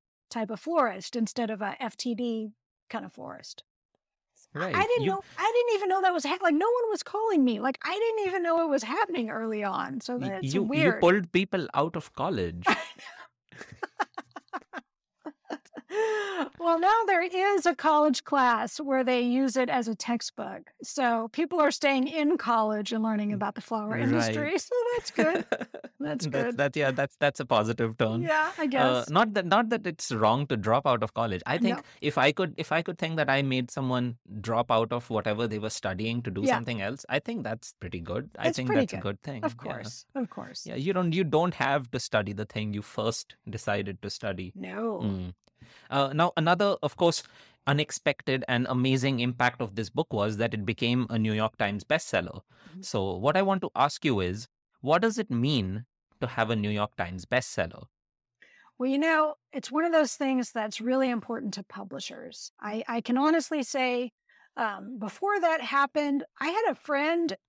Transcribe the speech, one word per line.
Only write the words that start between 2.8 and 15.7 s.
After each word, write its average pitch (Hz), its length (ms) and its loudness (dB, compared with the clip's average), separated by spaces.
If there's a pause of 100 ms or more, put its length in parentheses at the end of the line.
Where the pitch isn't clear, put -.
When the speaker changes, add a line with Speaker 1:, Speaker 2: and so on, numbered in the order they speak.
Speaker 1:
kind 202 160 -8
of 190 100 -14
florist." - 500 -16 (920)
I, - 40 -6
Speaker 2:
Right. - 160 -2
Speaker 1:
I 381 80 2
didn't 466 220 2
Speaker 2:
You 381 60 2
Speaker 1:
know, 392 100 -2 (160)
I 392 180 2
didn't 480 240 4
even 392 100 0
know 381 120 2
that 370 120 4
was 320 100 0
hap-, 359 200 -2
like, 339 100 4
no 370 160 4
one 480 200 2
was 403 140 -2
calling 415 400 2
me. 233 160 2
Like, 269 240 -2
I 349 140 -4
didn't 440 300 0
even 370 160 -2
know 330 200 2
it 320 60 0
was 269 140 2
happening 240 480 -2
early 220 320 -4
on. 202 380 -4
So 247 160 -6
Speaker 2:
Y-, 254 120 -4
Speaker 1:
that's 135 240 -4
Speaker 2:
you, - 80 2
you 220 80 0
Speaker 1:
weird. 285 320 4
Speaker 2:
pulled 180 300 6
people 185 420 0
out 160 220 0
of - 180 -8
college. 92 540 -2
Speaker 1:
<laughs> - 80 4 (3750)